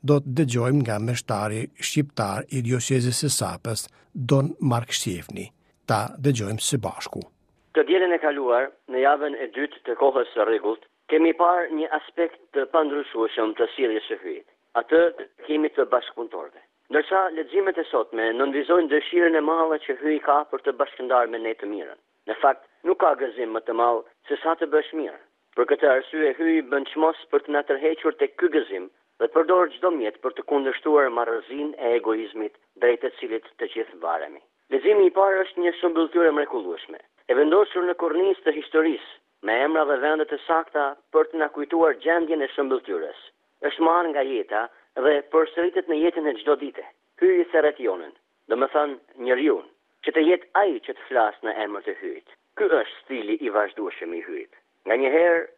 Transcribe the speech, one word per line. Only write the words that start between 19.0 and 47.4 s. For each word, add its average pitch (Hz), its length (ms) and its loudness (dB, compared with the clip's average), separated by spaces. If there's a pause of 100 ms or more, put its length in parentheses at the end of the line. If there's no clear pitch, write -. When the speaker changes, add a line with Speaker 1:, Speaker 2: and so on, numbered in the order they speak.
Speaker 2:
e 156 60 2
madhe 160 400 0
që 139 140 -6
Hyi 147 260 -2
ka 143 140 2 (100)
për - 160 -8
të 135 120 -2
bashkëndarë 123 580 0
me 117 100 -8
ne 113 120 -4
të 101 180 -8
mirën. 98 260 -10 (300)
Në 107 100 -4
fakt, - 300 0 (140)
nuk 180 200 0
ka 156 160 4
gëzim 117 380 -6
më 113 80 -2
të 120 100 -6
madh 117 300 2 (200)
se 143 140 -4
sa 160 160 -2
të 165 160 -4
bësh 147 240 0
mirë. 117 240 -8 (400)
Për 123 120 2
këtë 143 200 4
arsye, 135 460 0
Hyi 160 260 2
bën 139 240 -4
çmos 156 420 -2
për 143 140 2
të 147 140 -6
na 147 100 0
tërhequr 156 540 -2
tek 139 180 -2
ky 175 160 2
gëzim 98 320 -2 (340)
dhe 113 120 0
përdor 165 420 2
çdo 180 180 0
mjet 113 300 -4
për 127 160 -6
të - 80 -12
kundërshtuar 139 640 2
marrëzinë 120 640 -4
e 120 220 0
egoizmit, 110 580 -4 (200)
drejt 120 280 2
të 123 140 -4
cilit 110 420 -8
të 113 160 -6
gjithë 92 260 -8
varemi. 82 420 -6 (300)
Leximi 196 380 6
i 180 60 -4
parë 196 260 4
është 185 220 -4
një 170 120 0
shëmbëlltyre 165 600 2
mrekullueshme, 113 640 -6
e - 340 -2
vendosur 156 540 4
në 175 100 -2
kornizë 170 480 0
të 151 140 2
historisë, 156 540 0 (260)
me 107 220 0
emra 156 280 2
dhe 135 140 2
vende 156 260 2
të 147 140 -4
sakta 156 460 0 (180)
për 156 240 2
të 165 100 -2
na 147 80 0
kujtuar 151 480 2
gjendjen 160 480 0
e 131 80 -8
shëmbëlltyrës. 104 680 -4 (400)
Është 147 260 0
marrë 170 240 2
nga 143 160 0
jeta 113 400 -4 (260)
dhe 143 220 4 (160)
përsëritet 170 580 0
në 156 120 0
jetën 165 260 0
e 143 120 -2
çdo 147 160 2
dite. 135 280 -12 (360)
Hyi 175 280 4